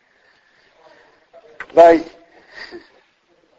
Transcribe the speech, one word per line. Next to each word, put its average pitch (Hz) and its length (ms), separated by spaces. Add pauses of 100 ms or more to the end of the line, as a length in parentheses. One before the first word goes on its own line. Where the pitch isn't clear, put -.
(1700)
Вай. 170 300 (1600)